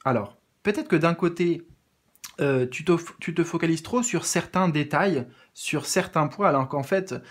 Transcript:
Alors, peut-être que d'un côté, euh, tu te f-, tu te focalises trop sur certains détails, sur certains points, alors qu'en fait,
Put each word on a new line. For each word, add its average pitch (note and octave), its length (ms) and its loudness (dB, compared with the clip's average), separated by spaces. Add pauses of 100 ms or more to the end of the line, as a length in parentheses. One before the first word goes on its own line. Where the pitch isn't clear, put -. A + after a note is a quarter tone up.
Alors, A2+ 320 0 (260)
peut-être G#3 240 0
que - 80 0
d'un E3 200 4
côté, E3+ 520 -2 (760)
euh, C3 280 2
tu B2+ 160 -10
te F3+ 80 4
f-, E3+ 260 -2
tu - 160 -8
te E3+ 80 2
focalises E3 400 0
trop A#3+ 220 0
sur E3+ 200 -2
certains F#3 440 0
détails, D3 580 0 (260)
sur - 340 -6
certains E3 420 0
points, G3 200 0
alors C3+ 200 2
qu'en C#3 160 -2
fait, F#3+ 320 -2 (140)